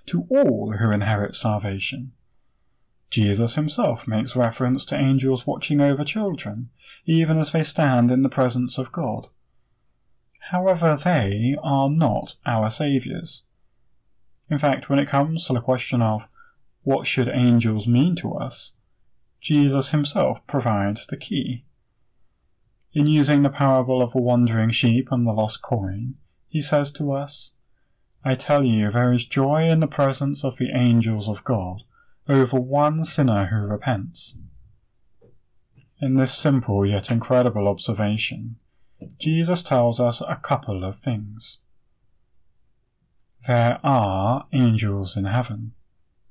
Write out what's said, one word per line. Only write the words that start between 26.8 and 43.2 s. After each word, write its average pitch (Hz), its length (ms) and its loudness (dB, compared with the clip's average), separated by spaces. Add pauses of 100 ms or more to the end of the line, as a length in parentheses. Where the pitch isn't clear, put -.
to 143 200 -4
us, 139 380 -8 (760)
"I 131 100 0
tell 143 280 2
you, 107 280 2
there 123 220 2
is 120 140 0
joy 151 420 2
in 160 120 4
the 156 60 2
presence 143 580 -2
of 127 120 -4
the 127 140 -4
angels 113 580 2
of 104 160 -6
God 98 380 -4 (460)
over 135 300 2
one 147 460 0
sinner 104 420 2
who 110 120 -2
repents." 104 800 -6 (1600)
In 131 140 0
this 131 180 2
simple 117 540 2
yet 101 240 -2
incredible 120 580 0
observation, 107 880 -4 (640)
Jesus 165 440 0
tells 120 380 2
us 120 220 0
a - 140 -8
couple 101 460 -4
of 95 160 -8
things. 107 600 -8 (1900)